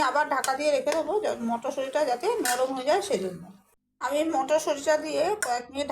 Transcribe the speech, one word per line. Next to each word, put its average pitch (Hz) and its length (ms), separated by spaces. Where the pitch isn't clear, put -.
আবার 285 260
ঢাকা 269 240
দিয়ে 294 180
রেখে 277 200
দেবো 302 160
য-, 240 260
মটরশুঁটিটা 269 500
যাতে 247 160
নরম 254 300
হয়ে 262 140
যায় 370 180
সেজন্য। 180 340
আমি 277 180
মটরশুঁটিটা 302 580
দিয়ে 294 180
কয়েক 240 260
মিনিট 277 220